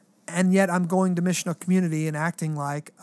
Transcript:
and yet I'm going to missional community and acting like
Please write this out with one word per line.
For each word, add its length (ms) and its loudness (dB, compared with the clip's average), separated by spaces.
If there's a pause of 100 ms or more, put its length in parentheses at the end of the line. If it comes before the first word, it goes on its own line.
(280)
and 260 2
yet 180 4
I'm 160 0
going 280 2
to 60 0
missional 380 -2
community 480 0
and 80 -4
acting 400 -4
like 480 -6